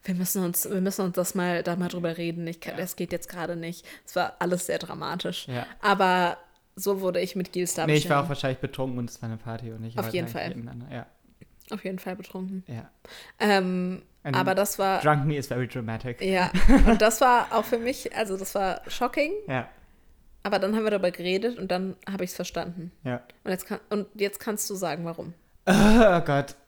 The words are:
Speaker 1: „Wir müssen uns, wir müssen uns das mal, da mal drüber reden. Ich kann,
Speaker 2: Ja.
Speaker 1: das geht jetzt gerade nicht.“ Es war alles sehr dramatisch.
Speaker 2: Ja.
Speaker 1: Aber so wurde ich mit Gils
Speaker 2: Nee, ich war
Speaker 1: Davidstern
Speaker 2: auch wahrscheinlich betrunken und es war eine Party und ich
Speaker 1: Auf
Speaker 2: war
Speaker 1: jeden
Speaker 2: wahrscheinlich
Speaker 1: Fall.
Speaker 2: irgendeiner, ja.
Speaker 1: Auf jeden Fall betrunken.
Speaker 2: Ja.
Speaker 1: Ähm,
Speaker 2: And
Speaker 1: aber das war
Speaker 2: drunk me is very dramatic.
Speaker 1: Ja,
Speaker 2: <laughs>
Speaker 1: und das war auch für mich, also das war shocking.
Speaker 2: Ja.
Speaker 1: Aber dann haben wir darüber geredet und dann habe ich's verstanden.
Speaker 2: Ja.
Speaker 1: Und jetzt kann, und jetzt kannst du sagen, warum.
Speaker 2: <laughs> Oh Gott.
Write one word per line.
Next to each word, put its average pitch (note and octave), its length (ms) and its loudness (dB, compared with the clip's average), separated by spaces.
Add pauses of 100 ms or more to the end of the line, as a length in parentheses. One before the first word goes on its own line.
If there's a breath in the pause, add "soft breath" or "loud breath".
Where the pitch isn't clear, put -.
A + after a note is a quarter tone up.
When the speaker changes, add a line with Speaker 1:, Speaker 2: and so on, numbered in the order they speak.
Speaker 1:
„Wir F#3+ 120 -2
müssen F#3 300 -2
uns, F3 240 -2
wir G3 100 -2
müssen F#3+ 260 -2
uns F3+ 100 -4
das F3+ 200 -2
mal, F3 280 0
da F3 120 -2
mal F3 140 -2
drüber E3+ 280 -4
reden. E3+ 300 -6
Ich E3 140 -10
kann, - 140 -10
Speaker 2:
Ja. E3 60 -6
Speaker 1:
das F3+ 140 -8
geht F3 160 -6
jetzt F3 160 -6
gerade F3 300 -8
nicht.“ E3 280 -10 (200 loud breath)
Es - 100 -20
war - 240 -2
alles F3+ 280 -2
sehr E3 120 -2
dramatisch. F3 720 -8
Speaker 2:
Ja. B2 160 -4 (160)
Speaker 1:
Aber F#3 560 4 (400)
so G3 240 -2
wurde F3+ 180 0
ich F3+ 160 -4
mit F3+ 160 -4
Gils F3+ 240 -2
Speaker 2:
Nee, E3 60 -2
ich D#3+ 60 0
war - 0 -
Speaker 1:
Davidstern D3+ 380 4
Speaker 2:
auch C#3 40 -6
wahrscheinlich C3+ 300 -2
betrunken C3 400 -6
und A#2+ 100 -6
es - 120 -16
war A#2+ 80 -8
eine A2+ 80 -8
Party A2+ 340 -10
und A2 120 -12
ich A2+ 160 -10
Speaker 1:
Auf G3+ 60 -4
Speaker 2:
war A2+ 80 -6
Speaker 1:
jeden F3 200 -4
Speaker 2:
wahrscheinlich - 240 -6
Speaker 1:
Fall. A#2 120 -12
Speaker 2:
irgendeiner, B2+ 260 -14
ja. A#2+ 100 -10 (680)
Speaker 1:
Auf G3+ 80 -12
jeden F#3+ 160 -6
Fall F#3 160 -8
betrunken. F#3+ 520 -10
Speaker 2:
Ja. A#2 220 -12 (500 loud breath)
Speaker 1:
Ähm, F#3 600 0 (220)
Speaker 2:
And C#3+ 120 -2
Speaker 1:
aber F#3 200 2
das G3+ 240 -2
war F#3+ 220 2
Speaker 2:
drunk D3 240 2
me D3+ 120 0
is C3+ 100 -6
very B2 200 -2
dramatic. A2+ 540 -8
Speaker 1:
Ja, F#3+ 300 2 (180)
Speaker 2:
<laughs> A#3+ 180 12
Speaker 1:
und A3 140 8
das A3 200 4
war A#3+ 320 6
auch A3 100 2
für A#3+ 140 -2
mich, A#3+ 380 -6
also G3 200 -2
das F#3+ 200 -8
war F#3+ 320 -2
shocking. C#4+ 440 0 (160)
Speaker 2:
Ja. B2+ 220 -4 (720)
Speaker 1:
Aber G3+ 140 0
dann F#3+ 180 0
haben A3 80 2
wir G#3+ 80 2
darüber F#3+ 200 2
geredet F#3+ 480 -2
und F#3+ 100 -6
dann F#3 260 -2 (140)
habe F#3+ 140 -4
ich's F3+ 100 -6
verstanden. F3 580 -8 (120)
Speaker 2:
Ja. B2 180 -4 (220)
Speaker 1:
Und - 80 -4
jetzt F#3 140 -4
kann, - 140 -8 (100)
und G#3 260 -2
jetzt G3+ 240 -4
kannst G#3+ 300 -6
du G3+ 60 -6
sagen, E3+ 300 -4
warum. E3+ 280 -10 (160)
Speaker 2:
<laughs> - 180 -8
Oh G#3 540 8
Gott. C#3+ 340 0 (120)